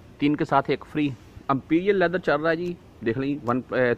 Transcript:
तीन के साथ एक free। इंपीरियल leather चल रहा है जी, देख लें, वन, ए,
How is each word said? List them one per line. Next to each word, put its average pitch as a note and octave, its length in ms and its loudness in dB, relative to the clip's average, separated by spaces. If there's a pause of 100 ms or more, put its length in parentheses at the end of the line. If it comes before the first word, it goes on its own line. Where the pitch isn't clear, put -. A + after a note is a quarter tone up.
(200)
तीन D3 160 2
के D#3 100 -2
साथ C3+ 240 2
एक C3+ 160 -2
free। D3 260 -2 (400)
इंपीरियल E3+ 440 0
leather F3 240 0
चल E3 140 0
रहा D3+ 160 0
है E3 80 2
जी, F3 180 -6 (280)
देख A2+ 140 0
लें, C#3 280 -2
वन, A#2+ 180 0 (100)
ए, A#2+ 240 2